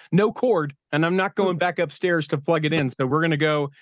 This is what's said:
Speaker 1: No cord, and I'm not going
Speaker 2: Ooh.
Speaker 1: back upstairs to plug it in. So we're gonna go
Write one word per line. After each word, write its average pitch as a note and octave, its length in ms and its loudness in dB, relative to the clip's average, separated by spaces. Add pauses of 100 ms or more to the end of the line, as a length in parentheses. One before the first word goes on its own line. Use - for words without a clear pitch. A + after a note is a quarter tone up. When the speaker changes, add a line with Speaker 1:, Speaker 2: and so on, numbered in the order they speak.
(120)
Speaker 1:
No G#3 220 4
cord, E3+ 420 0 (160)
and D#3 140 2
I'm F3 100 0
not F#3+ 200 -2
going F#3 200 0
Speaker 2:
Ooh. D3+ 40 -6
Speaker 1:
back F3+ 200 -2
upstairs E3+ 480 -2
to D#3 100 -2
plug D#3 280 0
it D3+ 80 0
in. D3 160 0
So C3 180 -4
we're D3 140 0
gonna E3 160 0
go D3 340 0 (100)